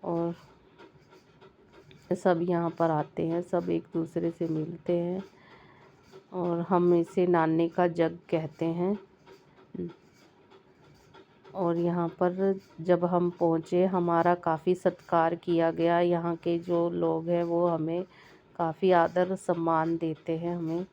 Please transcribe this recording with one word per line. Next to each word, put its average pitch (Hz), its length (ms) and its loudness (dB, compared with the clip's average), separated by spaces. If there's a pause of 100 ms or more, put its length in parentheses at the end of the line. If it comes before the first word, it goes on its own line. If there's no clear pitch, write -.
और 170 320 -4 (1800)
सब 180 260 2
यहाँ 170 280 -2
पर 165 200 0
आते 156 380 -4
हैं, 170 140 -2
सब 175 280 -4
एक 170 140 -2 (100)
दूसरे 165 380 -4
से 165 160 -6
मिलते 165 520 -4
हैं 180 240 -6 (1080)
और 175 260 -4
हम 175 340 4
इसे 175 340 2
नाने 165 420 2
का 180 180 0
जग 170 320 0 (100)
कहते 160 360 -4
हैं। 175 340 -2 (2500)
और 170 220 -2
यहाँ 170 320 -2
पर 190 500 -2 (220)
जब 175 240 2
हम 175 240 2
पहुँचे, 175 560 0
हमारा 175 500 2
काफ़ी 175 400 -2
सत्कार 170 600 0
किया 165 360 0
गया। 170 280 2
यहाँ 170 360 0
के 170 240 -2
जो 170 300 0
लोग 165 400 -2
हैं, 170 140 0
वो 170 240 0
हमें 165 380 -2 (520)
काफ़ी 170 340 0
आदर 180 440 4
सम्मान 165 640 0
देते 165 400 -4
हैं 170 180 -4
हमें। 170 380 -4